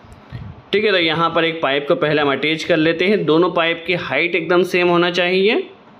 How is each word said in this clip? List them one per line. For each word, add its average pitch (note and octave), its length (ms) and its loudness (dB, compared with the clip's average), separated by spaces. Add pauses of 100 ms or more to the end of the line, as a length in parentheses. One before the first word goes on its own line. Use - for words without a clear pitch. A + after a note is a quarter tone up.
(720)
ठीक G#3 120 0
है, A3 80 2
तो F#3 60 2
यहाँ E3 320 0
पर E3 140 0
एक E3 180 -4
पाइप C#3+ 260 0
को F3 60 2
पहले D3+ 280 0
हम C#3+ 100 2
अटैच D3+ 320 -2
कर F3 120 2
लेते D#3+ 300 0
हैं। G3 180 2
दोनों E3 260 4
पाइप E3 360 -2
की F3+ 100 -2
हाइट E3+ 380 -2
एकदम F3 300 0
सेम F3+ 240 0
होना F3 220 2
चाहिए, F#3 520 0 (380)